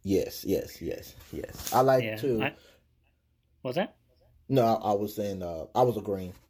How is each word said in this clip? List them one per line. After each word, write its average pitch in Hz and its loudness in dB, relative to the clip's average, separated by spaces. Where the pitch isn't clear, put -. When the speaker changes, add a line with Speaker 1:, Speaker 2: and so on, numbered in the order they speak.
Speaker 1:
Yes, 98 0
yes, - -2
yes, - -10
yes. - -10
I 131 4
like 131 4
Speaker 2:
Yeah, 110 -4
Speaker 1:
to 117 0
Speaker 2:
I, 151 -4
what 220 -4
was 214 -4
that? 196 -4
Speaker 1:
No, 131 6
I, 113 4
I - 4
was 104 -2
saying, 98 -4
uh, 85 -8
I 123 6
was 120 4
agreeing. 95 -4